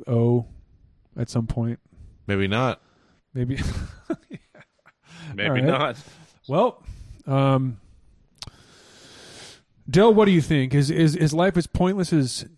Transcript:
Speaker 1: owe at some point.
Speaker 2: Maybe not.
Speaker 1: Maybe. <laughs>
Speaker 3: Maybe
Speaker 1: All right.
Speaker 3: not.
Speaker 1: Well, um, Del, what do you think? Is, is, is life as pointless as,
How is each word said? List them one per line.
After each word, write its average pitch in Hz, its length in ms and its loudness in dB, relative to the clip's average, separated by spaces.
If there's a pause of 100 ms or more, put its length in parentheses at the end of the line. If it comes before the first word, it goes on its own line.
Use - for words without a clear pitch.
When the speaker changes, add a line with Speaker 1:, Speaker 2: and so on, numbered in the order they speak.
Speaker 1:
owe 120 380 2 (720)
at 117 140 -6
some 117 160 -2
point. 117 320 -6 (480)
Speaker 2:
Maybe 98 200 -2
not. 113 360 -2 (500)
Speaker 1:
Maybe. 131 260 -4 (800)
<laughs> - 960 -20
Speaker 3:
Maybe 101 140 -4
Speaker 1:
All 139 60 0
right. 127 100 0
Speaker 3:
not. 139 320 0 (500)
Speaker 1:
Well, 202 360 -2 (440)
um, 135 540 0 (2000)
Del, 196 240 6
what 214 120 6
do 202 80 6
you 170 80 4
think? 135 340 0
Is, 143 160 2
is, 160 240 2
is 160 180 0
life 175 240 0
as 175 100 0
pointless 185 460 -2
as, 139 340 -2 (120)